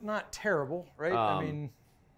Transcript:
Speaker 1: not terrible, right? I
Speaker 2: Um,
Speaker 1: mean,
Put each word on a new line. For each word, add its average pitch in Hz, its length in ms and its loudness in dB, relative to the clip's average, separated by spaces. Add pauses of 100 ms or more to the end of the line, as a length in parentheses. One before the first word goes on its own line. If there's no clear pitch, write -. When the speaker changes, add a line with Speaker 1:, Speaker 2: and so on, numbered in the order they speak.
Speaker 1:
not 214 300 -4
terrible, 170 640 0
right? 160 160 0
I 110 240 4
Speaker 2:
Um, 95 80 0
Speaker 1:
mean, 147 260 -4 (480)